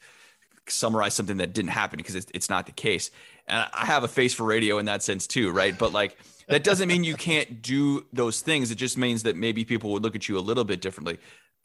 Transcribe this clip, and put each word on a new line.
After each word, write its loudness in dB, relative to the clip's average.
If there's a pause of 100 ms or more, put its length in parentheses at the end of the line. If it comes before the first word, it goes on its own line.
(680)
summarize 0
something -2
that -2
didn't -2
happen, -2
because -10
it's, -8
it's -6
not 0
the -18
case. 0 (380)
And 0
I -2
have 2
a -2
face 4
for -2
radio 2
in -2
that 0
sense -4
too, 2
right? 2
But, 2
like, 0 (300)
that 2
doesn't 4
mean 4
you -2
can't -2
do 0
those 0
things. 0
It -4
just -4
means 0
that 0
maybe 0
people -2
would 0
look -2
at -6
you 0
a 0
little 0
bit -4
differently. -6 (460)